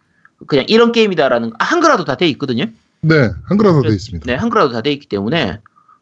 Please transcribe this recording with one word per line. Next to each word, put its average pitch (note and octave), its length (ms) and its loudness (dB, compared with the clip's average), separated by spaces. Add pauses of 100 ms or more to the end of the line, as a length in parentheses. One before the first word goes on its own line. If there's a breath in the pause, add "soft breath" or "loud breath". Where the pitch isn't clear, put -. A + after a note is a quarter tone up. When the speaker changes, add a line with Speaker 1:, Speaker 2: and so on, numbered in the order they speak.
(460)
Speaker 1:
그냥 C3+ 220 0
이런 A3+ 240 4
게임이다라는, D#3 640 0
아, - 60 -2
한글화도 D4+ 400 0
다 C3+ 120 -4
돼 E3 140 0
있거든요. B2+ 360 -4 (340)
Speaker 2:
네, D3+ 300 2 (160)
한글화도 F#3 360 4
돼 A2+ 60 0
Speaker 1:
그래서 G#2+ 80 2
Speaker 2:
있습니다. E2+ 300 -10
Speaker 1:
네, B2 100 -2
한글화도 G3+ 360 0
다 A2+ 100 -6
돼 D3 100 0
있기 C#3 160 -8
때문에 G#2+ 520 -2 (420 soft breath)